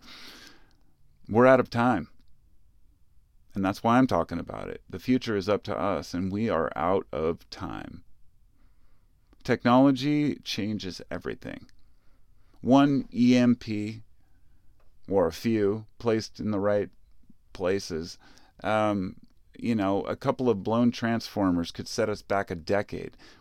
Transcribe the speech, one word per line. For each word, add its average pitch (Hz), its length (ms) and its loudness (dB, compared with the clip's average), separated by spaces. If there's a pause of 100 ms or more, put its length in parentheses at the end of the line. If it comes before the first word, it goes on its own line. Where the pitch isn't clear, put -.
(1300)
we're 117 160 6
out 131 140 8
of - 100 -2
time. 117 380 0 (1500)
And 98 100 -4
that's 98 180 -4
why 117 160 4
I'm 131 80 4
talking 85 320 -2
about 50 300 -10
it. - 200 -12
The 95 100 -10
future 117 380 0
is 95 120 -2
up 101 160 2
to 104 120 -6
us, 85 380 -4
and 92 160 -2
we 107 180 -2
are 80 280 0
out 90 360 0
of 80 380 -2
time. - 520 -12 (1400)
Technology 135 1000 4
changes 98 680 -6
everything. - 560 -10 (960)
One 139 520 4
E 123 240 4
M 123 200 4
P, 110 460 -8 (1080)
or 92 180 2
a 82 60 -2
few, 110 540 0 (120)
placed 110 400 -2
in 104 140 -4
the 101 80 -2
right 104 300 0 (640)
places, 90 640 -4 (440)
um, 104 540 -2 (420)
you 117 160 -2
know, 98 280 0
a 101 120 -4
couple 131 340 -2
of 101 140 0
blown 117 300 2
transformers 98 800 -2
could - 160 -12
set 110 200 -2
us 104 140 -6
back 98 280 -4
a 95 40 -4
decade. 90 600 -4 (240)